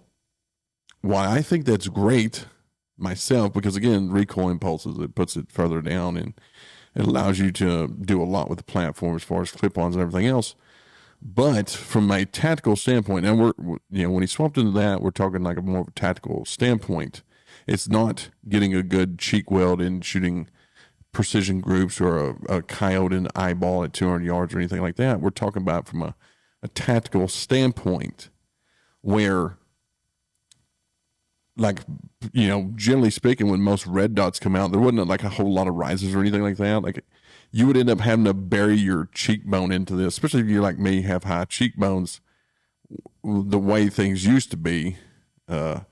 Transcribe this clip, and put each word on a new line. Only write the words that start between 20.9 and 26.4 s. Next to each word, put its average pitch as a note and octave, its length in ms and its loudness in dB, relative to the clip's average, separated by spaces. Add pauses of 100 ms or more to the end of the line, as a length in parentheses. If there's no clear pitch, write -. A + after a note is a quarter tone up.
precision F#2+ 480 0
groups F#2 400 0
or F2 160 2
a, C#2 400 -2
a E2+ 60 -4
coyote F#2+ 520 0
in F#2 100 0
the - 140 -6
eyeball F2+ 460 0
at D2+ 80 -6
two F#2 160 -2
hundred F2 160 0
yards F2 300 -2
or F2+ 60 -2
anything F2+ 200 -4
like F2 160 -4
that. A#2+ 240 0
We're F2+ 80 0
talking G2+ 320 -2
about F2 260 -2
from E2 160 -8
a, D#2+ 120 -8 (480)